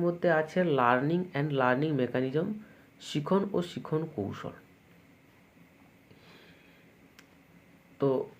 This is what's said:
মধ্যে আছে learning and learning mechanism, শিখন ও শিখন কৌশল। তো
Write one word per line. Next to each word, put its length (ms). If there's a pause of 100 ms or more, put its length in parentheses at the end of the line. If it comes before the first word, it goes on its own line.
মধ্যে 240 (120)
আছে 180 (200)
learning 440 (160)
and 100 (120)
learning 400
mechanism, 460 (600)
শিখন 340 (140)
ও 20 (120)
শিখন 300 (140)
কৌশল। 400 (3500)
তো 80 (320)